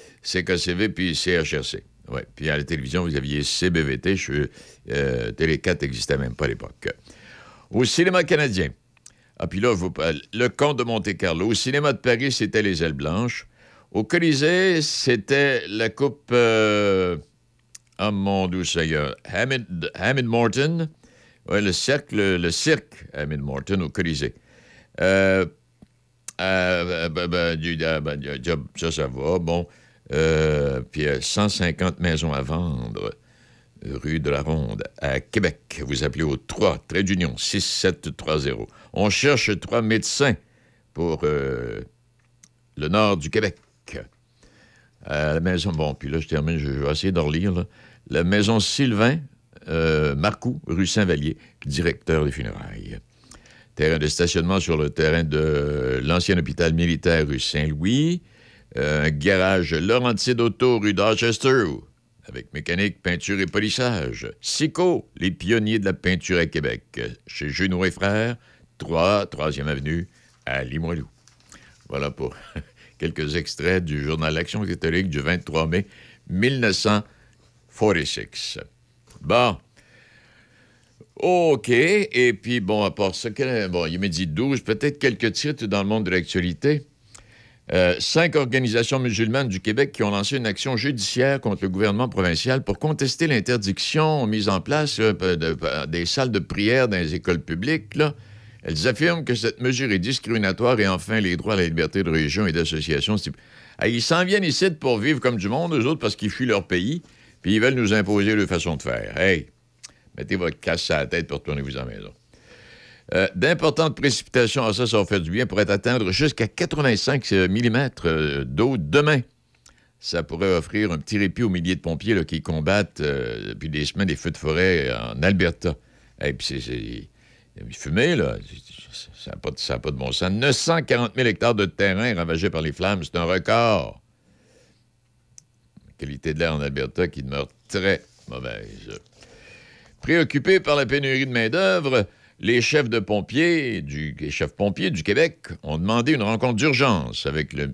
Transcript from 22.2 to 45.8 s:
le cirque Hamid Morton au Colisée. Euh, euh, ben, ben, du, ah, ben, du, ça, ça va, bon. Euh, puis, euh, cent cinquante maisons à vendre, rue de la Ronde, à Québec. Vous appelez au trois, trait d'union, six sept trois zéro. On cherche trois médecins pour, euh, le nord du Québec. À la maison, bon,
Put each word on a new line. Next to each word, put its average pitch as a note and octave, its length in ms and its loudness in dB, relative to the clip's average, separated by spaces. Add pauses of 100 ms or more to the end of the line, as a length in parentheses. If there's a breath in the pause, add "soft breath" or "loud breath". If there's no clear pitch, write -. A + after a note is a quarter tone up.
le E2+ 140 0
cirque - 600 -2
Hamid D2 280 -6
Morton C#2+ 420 -2
au D2+ 60 -4
Colisée. D2+ 460 -4 (680 soft breath)
Euh, F#2+ 460 4 (960)
euh, F2+ 680 0
ben, F2 160 -2
ben, E2+ 300 0
du, D#2+ 280 -4
ah, D#2+ 160 0
ben, D2 160 -4
du, C#2 120 -8 (480)
ça, E2 140 -4
ça D#2 180 -2
va, C#2 300 -2
bon. E2+ 280 -2 (460 soft breath)
Euh, D2+ 720 2
puis, D2+ 240 -4
euh, C2+ 140 0
cent G#2 280 0
cinquante F#2 520 -2
maisons D#2+ 320 0
à C#2 100 -2
vendre, B1 720 -4 (720 soft breath)
rue D2 360 -4
de C#2+ 100 -2
la C#2+ 120 0
Ronde, C2+ 420 -2 (140)
à C2+ 220 -2
Québec. - 680 -4
Vous C2+ 180 -2
appelez C#2 180 -2
au D2+ 140 -2
trois, - 420 -2 (100)
trait F#2+ 140 0
d'union, F2 340 -2
six - 280 -4
sept E2 520 -2
trois D#2 220 -2
zéro. A#1+ 300 -4 (240 loud breath)
On G#2 180 2
cherche A#2 500 2
trois A#2 220 0
médecins A2+ 540 2 (560 soft breath)
pour, D#2+ 320 -2
euh, B1+ 560 -2 (960)
le D2+ 120 -4
nord G2+ 300 4
du D2+ 100 -8
Québec. G#2 280 0 (1500 soft breath)
À D2+ 300 0
la E2 60 0
maison, F2+ 320 0
bon, D2+ 220 -2